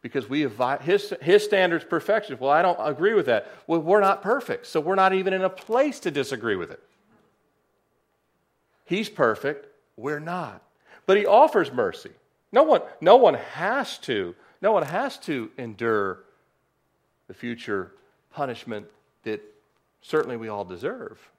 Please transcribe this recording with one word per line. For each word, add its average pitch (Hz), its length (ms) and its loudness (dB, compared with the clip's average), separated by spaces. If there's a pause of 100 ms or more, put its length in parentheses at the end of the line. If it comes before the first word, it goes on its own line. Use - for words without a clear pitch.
Because 123 280 -8
we 143 100 -2
have 139 120 -2
vi-, 127 260 -2
his, 196 420 -2
his 202 240 4
standard's 185 400 0
perfection. 175 540 -4
"Well, 131 120 -2
I 156 120 4
don't 180 180 2
agree 151 320 -2
with 190 140 2
that." 113 220 0 (180)
Well, 165 140 0
we're 185 200 4
not 196 220 2
perfect, 208 440 -4
so 160 140 -4
we're 165 140 -2
not 190 180 4
even 190 220 -2
in 185 80 -2
a 185 80 0
place 247 500 -2
to 180 100 -4
disagree 120 460 -4
with 85 140 -8
it. - 120 -18 (2000)
He's 208 240 4
perfect, 139 560 0 (300)
we're 147 220 -6
not. 156 440 -10 (420)
But 196 140 4
he 202 80 0
offers 202 440 6
mercy. 113 420 -4 (380)
No 247 120 6
one, 311 180 4 (220)
no 185 140 8
one 202 180 6
has 202 640 -6
to, 92 360 -4 (280)
no 208 100 2
one 175 120 2
has 202 340 -6
to 120 400 -8
endure 107 640 -4 (1040)
the 95 60 -20
future 113 580 -8 (380)
punishment 117 600 -10 (340)
that 107 180 -6 (580)
certainly 131 380 -4
we 113 100 -10
all 101 160 -8
deserve. 117 760 -12